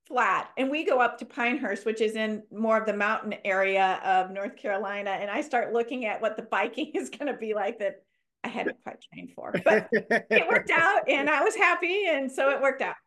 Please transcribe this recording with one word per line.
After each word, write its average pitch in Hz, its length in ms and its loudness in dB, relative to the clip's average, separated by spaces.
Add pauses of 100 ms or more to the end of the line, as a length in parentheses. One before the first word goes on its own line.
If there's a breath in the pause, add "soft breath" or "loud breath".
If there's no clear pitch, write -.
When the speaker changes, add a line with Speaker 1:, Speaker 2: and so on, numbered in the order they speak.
Speaker 1:
flat, 214 500 2
and 269 140 0
we 311 120 -2
go 285 160 2
up 233 200 2
to 247 60 -12
Pinehurst, 233 600 -2
which 220 160 -2
is 220 140 0
in 214 340 -4
more 220 280 0
of 214 100 0
the 208 60 0
mountain 208 420 -2 (100)
area 190 580 2
of 185 280 2
North 196 240 -8
Carolina, 202 560 -4
and 190 180 -4
I 220 120 -2
start 240 320 -2
looking 233 320 -2
at 208 160 -4
what 214 160 -2
the 233 60 -8
biking 220 480 -4
<laughs> - 40 -6
is 311 160 -6
gonna 285 260 -6
be 214 160 -4
like 208 240 -4
that 196 240 -6 (420)
I - 60 -8
hadn't - 340 -6
quite - 180 -14
trained - 340 -18
for, - 160 -12 (140)
but 214 260 4
it 220 560 2
worked 466 220 0
Speaker 2:
<laughs> - 20 -4
Speaker 1:
out, 330 380 4
and 277 200 2
I 294 140 2
was 427 120 2
happy, 359 520 2
and 277 240 0
so 269 200 2
it 254 100 -2
worked 269 200 2
out. 180 140 -2 (120)